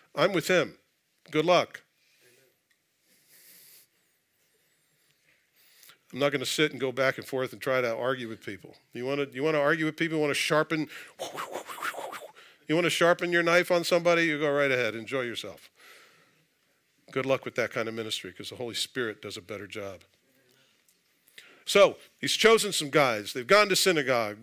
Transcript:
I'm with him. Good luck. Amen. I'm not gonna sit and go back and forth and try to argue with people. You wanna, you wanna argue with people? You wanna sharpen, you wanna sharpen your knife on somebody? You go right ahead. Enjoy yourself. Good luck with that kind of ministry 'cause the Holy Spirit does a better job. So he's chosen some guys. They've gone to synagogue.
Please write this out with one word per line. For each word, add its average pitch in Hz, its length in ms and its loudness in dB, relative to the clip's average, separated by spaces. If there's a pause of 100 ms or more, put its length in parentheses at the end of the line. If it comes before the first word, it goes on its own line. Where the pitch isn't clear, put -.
(140)
I'm 175 180 4
with 170 160 0
him. 139 300 2 (520)
Good 151 140 0
luck. 165 380 2 (420)
Amen. - 200 -20 (3750)
I'm 123 80 -6
not 143 100 4
gonna 131 160 -4
sit 151 240 2
and 127 100 -12
go 131 120 -4
back 131 260 0
and 110 80 -14
forth 131 260 -4
and 101 80 -16
try 131 200 0
to 117 140 -2
argue 123 340 -4
with 110 160 -14
people. 98 320 -14 (160)
You 120 120 -8
wanna, 139 280 -2
you 127 100 -6
wanna 156 180 0
argue 156 240 2
with 156 120 -4
people? 160 220 -2
You 151 40 2
wanna 143 120 0
sharpen, 156 540 0 (1800)
you 151 80 2
wanna 170 140 2
sharpen 175 420 2
your 170 100 4
knife 170 300 4
on 175 100 4
somebody? 170 440 2
You 151 120 0
go 147 140 0
right 143 180 2
ahead. 123 240 0
Enjoy 120 280 -6
yourself. 107 460 -10 (1400)
Good 131 160 -4
luck 135 180 0
with 117 120 -10
that 113 160 -2
kind 113 160 -4
of 113 60 -8
ministry 110 380 -8
'cause - 180 -14
the 120 60 -14
Holy 120 180 -10
Spirit 113 460 -6
does 101 160 -12
a 104 60 -14
better 101 240 -12
job. 98 360 -12 (1600)
So 185 320 6 (220)
he's - 160 -2
chosen 214 360 4
some 151 180 -4
guys. 120 420 2
They've 123 140 -8
gone 202 220 6
to 185 80 2
synagogue. 127 680 2